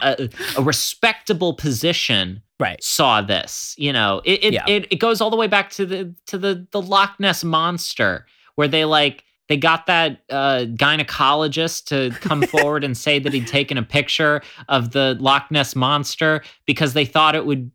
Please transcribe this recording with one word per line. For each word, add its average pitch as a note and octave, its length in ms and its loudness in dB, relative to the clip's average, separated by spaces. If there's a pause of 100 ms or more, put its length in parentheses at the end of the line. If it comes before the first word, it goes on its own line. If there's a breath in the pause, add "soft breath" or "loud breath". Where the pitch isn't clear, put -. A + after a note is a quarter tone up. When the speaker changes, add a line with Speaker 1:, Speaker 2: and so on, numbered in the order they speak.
Speaker 1:
a, C3+ 220 0
a, A#2+ 40 -6 (300 loud breath)
a C3+ 40 0
respectable F3+ 920 -2
position A2 880 -2 (180)
Speaker 2:
Right. F#2+ 220 -4
Speaker 1:
saw A#2+ 400 2
this, - 560 -6
you C#3+ 140 -2
know, G#2 320 2
it, F#3 180 2
it, G#3 100 2
Speaker 2:
Yeah. A2 140 -2
Speaker 1:
it, G3+ 240 0
it F#3+ 60 0
goes A3+ 240 0
all A3 100 0
the A3 60 2
way A3+ 100 2
back G3 240 0
to G3 160 -4
the, F#3 260 -8 (140)
to - 120 -8
the, F#3 340 -4
the G3+ 100 -2
Loch G3 380 2
Ness F#3 240 0
Monster, D#3+ 840 -2 (300 soft breath)
where D3 100 2
they, D#3 180 2
like, D3 380 2 (260)
they D#3 80 2
got D#3+ 300 2
that, E3 420 2
uh, C3+ 360 2 (100)
gynecologist D3+ 1120 0
to C3+ 240 -2 (100)
come D#3 220 0
Speaker 2:
<laughs> F#4 60 2
Speaker 1:
forward D3 360 0
and C3 120 -4
say D3 240 0
that C#3 120 -2
he'd B2+ 140 -2
taken C#3 320 -2
a A#2+ 40 -2
picture D3 600 0 (260 loud breath)
of B2 220 0
the C3+ 300 0
Loch C#3 320 2
Ness D3 240 -2
Monster C#3+ 680 0 (240 loud breath)
because C#3+ 280 0
they D3 100 2
thought D#3 320 4
it D3 100 -2
would, C3 280 -2